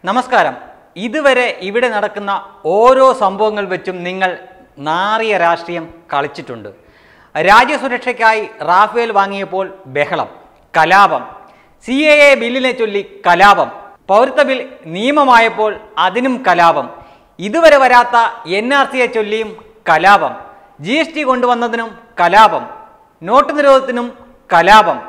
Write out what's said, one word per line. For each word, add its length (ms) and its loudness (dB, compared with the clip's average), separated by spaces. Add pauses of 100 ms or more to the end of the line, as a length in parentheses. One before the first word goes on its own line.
നമസ്കാരം. 460 -2 (500)
ഇതുവരെ 400 0 (240)
ഇവിടെ 240 -2
നടക്കുന്ന 400 -6 (440)
ഓരോ 280 4 (160)
സംഭവങ്ങൾ 500 -2
വെച്ചും 260 -8 (100)
നിങ്ങൾ 240 -4 (580)
നാറിയ 440 -2 (120)
രാഷ്ട്രീയം 400 -4 (280)
കളിച്ചിട്ടുണ്ട്. 560 -8 (680)
രാജ്യസുരക്ഷയ്ക്കായി 1080 0 (260)
റാഫേൽ 500 0
വാങ്ങിയപ്പോൾ 460 -4 (300)
ബഹളം, 340 -4 (480)
കലാപം. 460 2 (600)
സി 120 -4 (160)
എ 40 6 (100)
എ 20 6 (140)
ബില്ലിനെ 380 -2
ചൊല്ലി 220 -4 (260)
കലാപം. 420 4 (400)
പൗരത്വ 380 2
ബിൽ 120 -4 (360)
നിയമമായപ്പോൾ 760 2 (340)
അതിനും 300 -2 (120)
കലാപം. 380 2 (640)
ഇതുവരെ 360 4
വരാത്ത 320 2 (420)
എൻ 100 -4 (120)
ആർ 120 0
സിയെ 240 -2
ചൊല്ലിയും 340 -6 (400)
കലാപം. 420 4 (520)
ജി 180 -4
എസ് 140 -6
ടി 140 -6
കൊണ്ടുവന്നതിനും 600 -2 (320)
കലാപം. 420 4 (580)
നോട്ട് 360 0
നിരോധനത്തിനും 480 0 (480)
കലാപം. 540 4